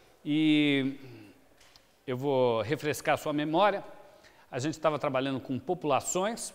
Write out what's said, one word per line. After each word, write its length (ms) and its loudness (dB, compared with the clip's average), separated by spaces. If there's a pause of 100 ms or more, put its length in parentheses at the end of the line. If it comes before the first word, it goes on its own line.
(240)
e 760 2 (1040)
eu 100 -4
vou 460 2
refrescar 560 0
sua 160 -4
memória. 500 2 (680)
A 80 -6
gente 160 -4
estava 240 0
trabalhando 400 -2
com 180 -6
populações, 960 -2